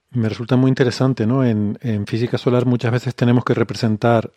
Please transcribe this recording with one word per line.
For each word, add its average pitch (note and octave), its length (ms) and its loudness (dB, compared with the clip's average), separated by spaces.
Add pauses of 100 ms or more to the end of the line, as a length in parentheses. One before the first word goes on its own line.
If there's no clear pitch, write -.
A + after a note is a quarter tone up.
(120)
me A2+ 160 -2
resulta A#2 280 -2
muy C3 120 4
interesante, B2+ 580 0
¿no? C3 180 0
En, G#2+ 360 0
en G#2+ 260 -4
física A#2+ 320 -4
solar B2 280 0
muchas A#2+ 260 0
veces B2+ 240 -4
tenemos A#2+ 280 2
que B2 100 -2
representar A2+ 840 0